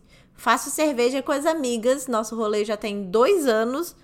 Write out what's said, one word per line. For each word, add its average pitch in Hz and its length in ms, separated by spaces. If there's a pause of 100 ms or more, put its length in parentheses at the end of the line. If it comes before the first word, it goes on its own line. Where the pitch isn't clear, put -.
(360)
"Faço 247 340
cerveja 269 520
com 269 100
as 285 140
amigas, 262 600
nosso 226 280
rolê 214 300
já 214 120
tem 202 320
dois 277 380
anos, 247 560